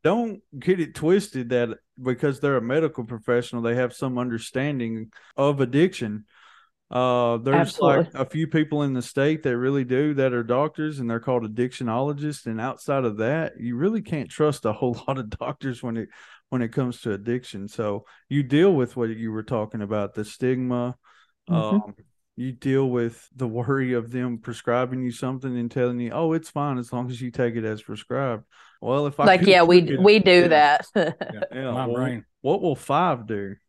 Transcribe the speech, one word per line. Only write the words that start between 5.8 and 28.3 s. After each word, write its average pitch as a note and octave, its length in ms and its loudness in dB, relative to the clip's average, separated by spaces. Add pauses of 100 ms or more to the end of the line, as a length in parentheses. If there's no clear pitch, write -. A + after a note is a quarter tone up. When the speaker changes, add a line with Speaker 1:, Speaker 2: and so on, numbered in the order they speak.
Speaker 1:
Uh, B2 480 2
there's, C3+ 420 2
like, D#3+ 200 6
Speaker 2:
Absolutely. E3 200 -4
Speaker 1:
a C3+ 60 0
few D#3+ 200 -2
people D3+ 360 0
in C#3 100 0
the B2+ 80 -2
state D3+ 440 0
that B2 120 0
really C3 280 0
do, C3 280 0
that C3+ 220 2
are A#2+ 80 0
doctors, D3 580 -2
and A#2+ 80 -4
they're A#2 120 -2
called B2 220 0
addictionologists. B2+ 1000 -4
And A2 160 -6
outside C3 440 -4
of G#2+ 120 -2
that, C#3+ 420 -2
you A#2+ 180 -6
really G3 260 0
can't D3 280 -6
trust D3+ 360 0
a G#2+ 80 0
whole B2 180 -2
<laughs> - 160 -6
lot C3+ 80 -2
of A2+ 140 -8
doctors B2+ 520 -8
when A#2 140 -6
it, A2 140 -8 (400)
when B2+ 100 -2
it A2+ 100 -2
comes B2+ 300 -4
to A2+ 120 -4
addiction. G#2 540 -6
So G#2 380 -6 (240)
you C#3+ 140 0
deal D3+ 320 4
with B2+ 200 0
what A#2 140 -2
you A2+ 240 -6
were G#2+ 100 -6
talking G#2+ 380 -4
about, G#2 320 -4
the G#2+ 100 -8
stigma. B2 760 -2 (520)
Speaker 2:
Mm-hmm. E3+ 280 0
Speaker 1:
Um, G#3 180 -2 (420)
you B2+ 160 -6
deal C3+ 380 0
with A#2 440 -2
the B2+ 140 -4
worry B2+ 460 -2
of A#2 160 -2
them B2 260 -4
prescribing B2 680 -2
you B2 100 -4
something C3 460 -6
and A#2 120 -4
telling B2 280 0
you, A#2+ 140 -4
"Oh, D#3+ 220 0
it's D#3+ 160 -4
fine C#3+ 260 -4
as A#2+ 160 -8
long B2 180 -4
as A#2+ 120 -8
you B2 80 -8
take A#2+ 260 -2
it A2+ 80 -2
as G#2+ 180 -4
prescribed." B2 640 -6 (380)